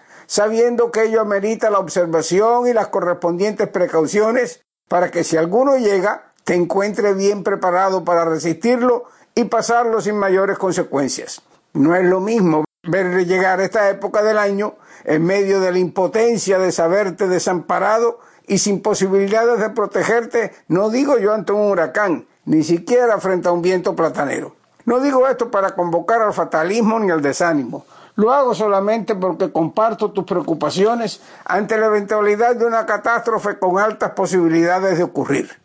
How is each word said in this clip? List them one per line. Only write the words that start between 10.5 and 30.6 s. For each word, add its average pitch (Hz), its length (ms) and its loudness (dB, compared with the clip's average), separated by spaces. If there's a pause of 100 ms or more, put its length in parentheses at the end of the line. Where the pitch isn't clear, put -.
consecuencias. - 840 -4 (320)
No 156 220 2
es 185 80 2
lo 185 160 4
mismo 185 460 2 (180)
ver 180 440 0
llegar 185 340 0
esta 196 280 2
época 196 340 -2
del 214 140 2
año 202 380 -2 (280)
en 156 200 0
medio 196 360 2
de 185 120 0
la 180 60 -2
impotencia 190 800 0
de 185 140 0
saberte 185 560 0
desamparado 190 920 -2 (280)
y 196 100 0
sin 196 240 -2
posibilidades 202 800 0
de 214 100 -2
protegerte, 214 840 -2 (160)
no 196 220 0
digo 269 300 0
yo 208 140 2
ante 202 200 -2
un 208 160 2
huracán, 175 560 -2 (200)
ni 156 180 2
siquiera 202 560 2
frente 185 280 -2
a 175 40 4
un 175 100 0
viento 185 340 0
platanero. 143 600 -4 (300)
No 240 140 0
digo 262 280 2
esto 240 240 -2
para 190 240 0
convocar 175 480 0
al 202 100 0
fatalismo 196 640 0
ni 196 120 0
al 160 100 0
desánimo. 139 640 -2 (300)
Lo 220 180 2
hago 254 220 2
solamente 208 600 0
porque 180 360 -2
comparto 196 600 -2
tus 190 140 -6
preocupaciones 180 960 -2 (240)